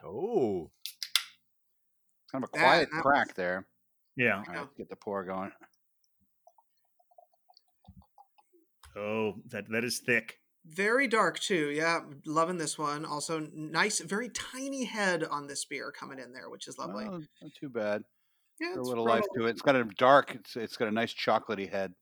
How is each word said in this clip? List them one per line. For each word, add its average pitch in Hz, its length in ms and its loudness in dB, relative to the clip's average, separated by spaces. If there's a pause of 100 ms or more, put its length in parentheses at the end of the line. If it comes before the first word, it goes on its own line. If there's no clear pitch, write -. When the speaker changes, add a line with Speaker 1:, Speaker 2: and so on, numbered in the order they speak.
Speaker 1:
Oh. 110 680 0 (1600)
Speaker 2:
Kind 135 120 -4
of 123 100 -8
a 147 40 -4
Speaker 3:
That, 156 60 2
Speaker 2:
quiet 165 280 6
Speaker 3:
that 156 120 -4
Speaker 2:
crack 135 240 6
Speaker 3:
was - 80 -16
Speaker 2:
there. 90 320 -2 (480)
Speaker 4:
Yeah. 117 220 4
Speaker 2:
All 101 100 -8
right, 87 80 -10
Speaker 3:
Yeah. 73 100 -8 (120)
Speaker 2:
get - 120 -12
the - 60 -12
pour 98 300 -6
going. 95 260 -6 (3500)
Speaker 4:
Oh, 104 380 -2 (140)
that, 104 200 -10
that 113 140 0
is 120 160 -2
thick. 117 400 2 (260)
Speaker 3:
Very 208 420 2
dark, 202 320 2
too. 156 300 0
Yeah, 160 300 2 (260)
loving 165 320 2
this 151 200 -4
one. 151 280 -4
Also, 147 320 -4
n-, 156 140 -6 (200)
nice, 185 280 2
very 202 300 -4
tiny 269 560 -6
head 185 380 0
on 143 240 -6
this 139 180 -8
beer 135 260 -8
coming 135 260 -14
in 123 160 -16
there, 123 160 -14
which - 180 -14
is 131 100 -14
lovely. 190 280 -8
Speaker 2:
Oh, 185 160 -8 (200)
not 160 180 -18
too 147 100 -10
bad. 107 340 -2 (560)
Speaker 3:
Yeah, 330 100 -6
Speaker 2:
Got 359 80 -6
a - 20 -6
Speaker 3:
it's 127 100 -4
Speaker 2:
little 117 160 0
life 113 220 6
Speaker 3:
probably 117 160 -2
Speaker 2:
to 113 40 2
it. 117 40 2
It's 98 100 -6
got 139 140 6
a 123 80 4
dark, 127 500 6
it's, - 220 -14
it's 113 220 -6
got 120 100 0
a 107 40 0
nice 113 220 0
chocolatey 104 560 0
head. 95 320 -4